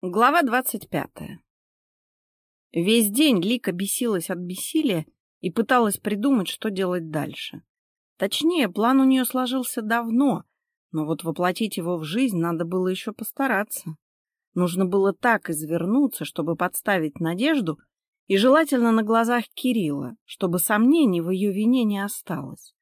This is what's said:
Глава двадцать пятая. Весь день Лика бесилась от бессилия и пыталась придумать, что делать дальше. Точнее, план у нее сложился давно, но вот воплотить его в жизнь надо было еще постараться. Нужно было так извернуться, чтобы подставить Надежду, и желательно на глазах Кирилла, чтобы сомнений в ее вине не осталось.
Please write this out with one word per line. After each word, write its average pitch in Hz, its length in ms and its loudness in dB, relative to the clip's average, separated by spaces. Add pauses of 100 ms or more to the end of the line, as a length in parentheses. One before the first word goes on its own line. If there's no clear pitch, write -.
Глава 233 380 4
двадцать 247 460 -2
пятая. - 520 -8 (1300)
Весь 202 360 2
день 240 320 4
Лика 220 300 -2
бесилась 196 600 -4
от 175 80 -4
бессилия 185 680 -2 (320)
и - 100 -4
пыталась 226 480 2
придумать, 214 520 0
что - 220 -6
делать 180 400 -4
дальше. 151 520 -8 (560)
Точнее, 285 500 0
план 233 300 2
у 269 60 4
нее 262 200 4
сложился 254 560 -4
давно, 233 600 0 (480)
но 156 160 -4
вот 160 160 -2
воплотить 180 540 -2
его 175 220 -4
в 156 40 -8
жизнь 202 340 -2
надо 170 280 0
было 185 240 -2
еще 185 240 -6
постараться. 208 800 -4 (600)
Нужно 180 320 0
было 196 260 2
так - 360 0
извернуться, 170 760 0
чтобы 160 320 -4
подставить 175 640 -2
Надежду, 180 580 0 (480)
и 196 100 0
желательно 254 540 4
на 220 140 2
глазах 226 400 2 (100)
Кирилла, 147 680 -2
чтобы 180 340 -4
сомнений 220 640 4
в 165 100 -4
ее 190 220 0
вине 226 320 2
не 202 160 0
осталось. - 800 -8